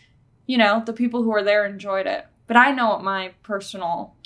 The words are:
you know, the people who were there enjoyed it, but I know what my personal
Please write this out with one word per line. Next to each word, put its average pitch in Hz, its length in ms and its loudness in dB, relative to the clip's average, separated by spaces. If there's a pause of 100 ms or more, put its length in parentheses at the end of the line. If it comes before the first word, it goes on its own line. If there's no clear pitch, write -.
(460)
you 254 100 -2
know, 220 300 4
the 226 60 -6
people 240 320 -2
who 226 60 0
were 208 120 2
there 208 240 2
enjoyed 196 400 -4
it, - 220 -6 (180)
but 226 100 2
I 254 140 6
know 247 200 0
what 202 120 -2
my 190 400 -4
personal 190 720 -8 (120)